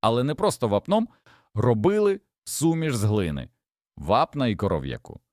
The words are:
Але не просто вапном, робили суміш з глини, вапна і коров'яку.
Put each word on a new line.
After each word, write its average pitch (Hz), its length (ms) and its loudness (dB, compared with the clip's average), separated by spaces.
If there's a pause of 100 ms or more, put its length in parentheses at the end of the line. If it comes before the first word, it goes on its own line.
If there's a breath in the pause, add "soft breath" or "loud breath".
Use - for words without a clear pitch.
Але 117 220 2
не 147 120 -2
просто 170 320 0
вапном, 180 400 0 (460 soft breath)
робили 180 640 2 (240)
суміш 160 520 0
з 104 80 -2
глини, 92 460 0 (480)
вапна 127 500 0
і 107 80 0
коров'яку. 65 640 -4 (140)